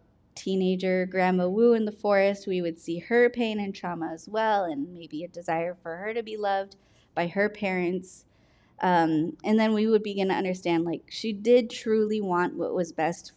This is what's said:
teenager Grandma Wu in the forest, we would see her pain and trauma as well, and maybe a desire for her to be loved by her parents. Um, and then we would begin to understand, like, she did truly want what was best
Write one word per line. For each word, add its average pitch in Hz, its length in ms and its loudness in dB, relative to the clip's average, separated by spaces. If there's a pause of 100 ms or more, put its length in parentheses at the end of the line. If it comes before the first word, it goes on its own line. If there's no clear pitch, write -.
(340)
teenager 185 720 0
Grandma 185 420 2
Wu 226 260 4
in 226 120 0
the 208 60 -6
forest, 196 560 2
we 185 140 -2
would 170 180 -4
see 170 200 -6
her 240 300 4
pain 233 300 -2
and 202 160 -6
trauma 170 360 -6
as 165 160 -14
well, 214 360 0
and 160 300 -6
maybe 165 300 -12
a 175 40 -10
desire 175 560 -4
for 165 140 -8
her 208 160 -6
to 233 100 -4
be 214 140 -12
loved 196 400 -2 (360)
by 175 140 -2
her 196 220 0
parents. 185 760 -4 (580)
Um, 165 600 2
and 220 160 4
then 220 140 4
we 214 140 2
would 220 160 4
begin 202 260 -2
to 185 40 2
understand, 185 500 0
like, 170 260 -4
she - 220 -6
did 220 380 4
truly 220 500 0
want 180 360 0
what - 180 -4
was 170 180 -2
best 160 460 -4